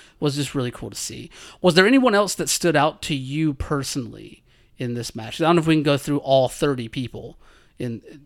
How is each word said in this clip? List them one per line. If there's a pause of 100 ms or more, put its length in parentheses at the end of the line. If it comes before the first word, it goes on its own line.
(200)
was
just
really
cool
to
see. (280)
Was
there
anyone
else
that
stood
out
to
you
personally (340)
in
this
match?
I
don't
know
if
we
can
go
through
all
thirty
people (400)
in, (220)